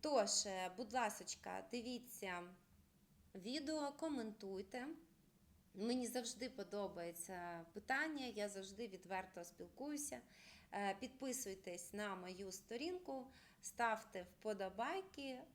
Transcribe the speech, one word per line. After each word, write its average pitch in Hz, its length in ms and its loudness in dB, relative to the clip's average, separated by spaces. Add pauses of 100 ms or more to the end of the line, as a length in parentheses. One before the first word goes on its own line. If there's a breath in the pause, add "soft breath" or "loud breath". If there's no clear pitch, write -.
Тож, 240 440 8
е, 185 320 0
будь 220 160 -4
ласочка, 196 760 0
дивіться 226 720 -2 (920)
відео, 285 560 0
коментуйте. 240 960 -2 (880)
Мені 240 340 4
завжди 247 420 0
подобається 175 1200 -2
питання, 277 520 2
я 208 240 2
завжди 196 380 -4
відверто 185 560 -4
спілкуюся. 254 760 -4 (500 loud breath)
Е, 202 280 4
підписуйтесь 202 920 -4
на 208 220 0
мою 185 360 -4
сторінку, 269 760 -2 (340 loud breath)
ставте 220 640 2
вподобайки 247 1160 0 (160)